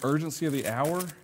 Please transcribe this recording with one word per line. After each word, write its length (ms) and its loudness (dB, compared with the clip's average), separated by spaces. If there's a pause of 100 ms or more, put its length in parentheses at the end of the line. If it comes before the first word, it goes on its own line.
urgency 420 0
of 80 2
the 140 0
hour, 360 0 (220)